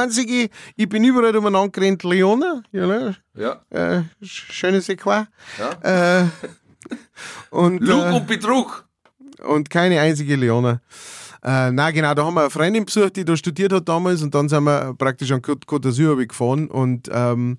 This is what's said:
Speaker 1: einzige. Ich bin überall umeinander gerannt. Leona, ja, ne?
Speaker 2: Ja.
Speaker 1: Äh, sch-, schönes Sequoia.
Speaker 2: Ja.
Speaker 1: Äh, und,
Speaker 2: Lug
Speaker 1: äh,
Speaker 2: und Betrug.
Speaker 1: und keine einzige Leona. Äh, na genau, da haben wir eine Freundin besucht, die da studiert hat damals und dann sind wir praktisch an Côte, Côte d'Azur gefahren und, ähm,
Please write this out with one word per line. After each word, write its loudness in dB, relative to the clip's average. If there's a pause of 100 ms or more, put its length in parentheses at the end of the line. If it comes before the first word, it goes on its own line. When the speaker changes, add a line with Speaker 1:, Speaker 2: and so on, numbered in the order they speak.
Speaker 1:
einzige. -2 (260)
Ich 0
bin 0
überall 4
umeinander 2
gerannt. 0
Leona, 2 (100)
ja, -2
ne? -2 (200)
Speaker 2:
Ja. -6 (100)
Speaker 1:
Äh, -2 (200)
sch-, -16
schönes 0
Sequoia. -2 (320)
Speaker 2:
Ja. 2
Speaker 1:
Äh, 4 (1200)
und, 0
Speaker 2:
Lug 2
Speaker 1:
äh, 0
Speaker 2:
und -2
Betrug. -2 (580)
Speaker 1:
und 0
keine 2
einzige 0
Leona. 2 (600)
Äh, 0
na 0
genau, 0
da 0
haben -2
wir 2
eine 2
Freundin 0
besucht, 0
die -6
da 0
studiert -2
hat 0
damals 0
und -4
dann 2
sind 2
wir 0
praktisch -2
an 0
Côte, -4
Côte -2
d'Azur 2
gefahren -2
und, -2
ähm, -2